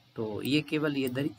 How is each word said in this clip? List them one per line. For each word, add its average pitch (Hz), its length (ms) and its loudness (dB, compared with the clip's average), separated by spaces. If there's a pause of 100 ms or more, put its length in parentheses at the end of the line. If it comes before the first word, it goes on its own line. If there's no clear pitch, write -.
(160)
तो 107 260 -4
ये 139 200 2
केवल 151 360 0
ये 135 80 2
इधर 131 340 0